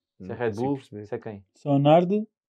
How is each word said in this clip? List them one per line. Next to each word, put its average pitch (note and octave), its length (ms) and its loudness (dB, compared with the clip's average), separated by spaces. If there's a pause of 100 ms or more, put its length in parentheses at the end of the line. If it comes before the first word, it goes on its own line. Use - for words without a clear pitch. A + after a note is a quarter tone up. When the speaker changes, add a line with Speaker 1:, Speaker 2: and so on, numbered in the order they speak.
(180)
Speaker 1:
Isso F#2+ 40 -18
é F2+ 40 -14
Speaker 2:
Não A2+ 80 -10
Speaker 1:
Red A#2 140 -4
Speaker 2:
consigo A2 180 -4
Speaker 1:
Bull? C#3 80 -2
Speaker 2:
perceber. G#2 260 -12
Speaker 1:
Isso G#2+ 140 -10
é - 20 -6
quem? G2+ 280 -16 (100)
Speaker 3:
Sonardi E3 720 2 (220)